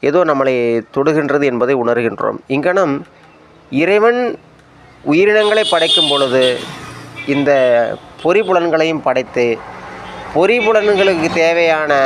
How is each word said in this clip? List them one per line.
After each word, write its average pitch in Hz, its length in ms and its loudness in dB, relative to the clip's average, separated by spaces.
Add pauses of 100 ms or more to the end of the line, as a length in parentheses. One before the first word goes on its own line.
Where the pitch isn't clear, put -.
ஏதோ 147 240 2
நம்மளை 135 300 0 (400)
தொடுகின்றது 143 500 0
என்பதை 123 300 0
உணர்கின்றோம். 117 640 -2 (100)
இங்கனம் 151 460 0 (760)
இறைவன் 214 680 0 (640)
உயிரினங்களை 208 680 2
படைக்கும் 160 380 2
பொழுது 131 500 0 (680)
இந்த 143 260 0 (680)
பொறிபுலன்களையும் 170 880 0
படைத்து 127 380 -2 (880)
பொறிபுலன்களுக்கு 202 1000 2
தேவையான 165 600 2 (140)